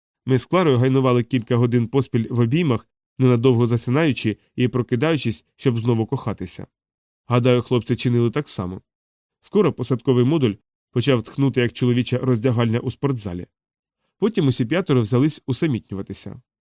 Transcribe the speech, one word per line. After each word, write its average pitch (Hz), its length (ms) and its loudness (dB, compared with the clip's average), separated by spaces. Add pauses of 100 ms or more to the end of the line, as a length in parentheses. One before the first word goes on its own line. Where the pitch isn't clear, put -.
(260)
Ми 127 120 2
з - 80 -6
Кларою 165 320 2
гайнували 127 460 2
кілька 123 320 -2
годин 120 320 0
поспіль 123 420 -2
в 120 100 0
обіймах, 123 480 0 (300)
ненадовго 123 480 4
засинаючи 120 720 0 (200)
і 123 120 0
прокидаючись, 127 760 -2 (120)
щоб 120 220 -2
знову 113 280 0
кохатися. 98 600 -8 (600)
Гадаю, 123 340 2
хлопці 120 340 -2
чинили 120 340 0
так 147 180 -6
само. 92 320 -8 (600)
Скоро 190 320 2
посадковий 123 520 0
модуль 131 300 2 (360)
почав 123 320 0
тхнути, 131 380 -2
як 120 120 0
чоловіча 123 460 0
роздягальня 120 600 0
у 127 120 -6
спортзалі. 104 560 -6 (720)
Потім 190 280 0
усі 127 180 0
п'ятеро 147 360 0
взялись 127 460 0
усамітнюватися. 104 960 -6 (180)